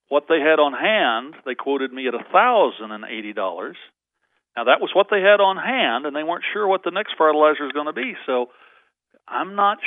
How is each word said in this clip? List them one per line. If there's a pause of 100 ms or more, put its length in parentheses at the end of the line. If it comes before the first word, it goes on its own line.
what
they
had
on
hand, (100)
they
quoted
me
at
a
thousand
and
eighty
dollars. (800)
Now,
that
was
what
they
had
on
hand,
and
they
weren't
sure
what
the
next
fertilizer
is
gonna
be. (120)
So (760)
I'm
not